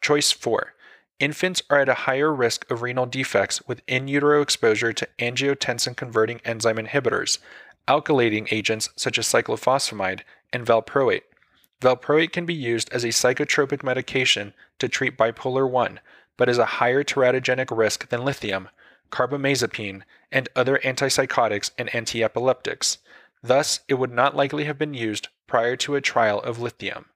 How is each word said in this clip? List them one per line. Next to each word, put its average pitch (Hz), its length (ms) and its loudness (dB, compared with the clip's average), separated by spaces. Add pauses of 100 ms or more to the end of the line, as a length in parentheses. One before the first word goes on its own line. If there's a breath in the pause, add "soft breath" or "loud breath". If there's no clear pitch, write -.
Choice 147 320 2
four, - 420 -4 (440 soft breath)
infants 175 520 -2
are 143 80 6
at 135 100 2
a 127 60 4
higher 143 400 0
risk 120 360 -2
of 117 120 -4
renal 123 240 -2
defects 123 600 -2
with 120 200 -8
in 131 220 -2
utero 147 340 4
exposure 113 500 2
to - 160 -6 (100)
angiotensin 123 760 -2
converting 113 480 -2
enzyme 113 320 0
inhibitors, 110 640 -2 (500 loud breath)
alkylating 120 640 2
agents 110 460 -2
such - 200 -4
as 117 100 -2
cyclophosphamide, 113 960 0 (320 soft breath)
and 123 140 -6
valproate. 113 560 2 (580 soft breath)
Valproate 147 520 2
can 175 120 -4
be 170 80 -4
used 117 400 -2
as 120 120 -2
a 117 40 0
psychotropic 135 760 0
medication 123 680 0 (260 soft breath)
to 123 100 -2
treat 123 280 -2
bipolar 127 540 0
one, 120 300 0 (360 soft breath)
but 123 120 4
is 120 100 4
a 120 60 6
higher 127 400 2
teratogenic 127 680 0
risk 110 340 0
than 120 160 -4
lithium, 101 440 -4 (440 soft breath)
carbamazepine, 123 920 -2 (300 soft breath)
and 131 240 -2
other 131 260 2
antipsychotics 127 960 0
and 120 120 -6
antiepileptics. 117 1080 -2 (420 soft breath)
Thus, 131 460 0
it 139 80 2
would 127 180 -2
not 127 220 2
likely 143 300 -2
have 147 140 -6
been 151 160 -4
used 110 340 -4 (180)
prior 120 300 2
to 143 180 -4
a 143 60 0
trial 110 400 2
of 117 180 -6
lithium. - 580 -8